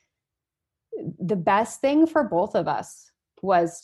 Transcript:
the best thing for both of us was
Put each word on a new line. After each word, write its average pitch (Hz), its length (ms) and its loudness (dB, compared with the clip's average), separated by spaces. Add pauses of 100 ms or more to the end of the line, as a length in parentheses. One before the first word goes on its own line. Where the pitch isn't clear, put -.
(1200)
the 185 160 -2
best 196 460 0
thing 294 240 4
for 320 180 2
both 180 300 -2
of 170 140 0
us - 440 -8 (300)
was 170 420 0